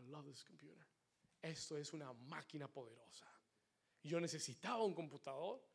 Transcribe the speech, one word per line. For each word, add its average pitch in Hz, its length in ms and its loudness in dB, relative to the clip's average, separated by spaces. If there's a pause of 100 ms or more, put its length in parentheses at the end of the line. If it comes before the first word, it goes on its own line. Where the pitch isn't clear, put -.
love 147 180 -4
this 135 180 -10
computer. 156 420 -16 (560)
Esto 160 360 0
es 147 140 -2
una 143 220 -4
máquina 139 560 -4
poderosa". 117 600 -8 (720)
Y - 80 -4
yo 170 120 8
necesitaba 170 640 2
un 196 100 8
computador. 156 680 -2 (140)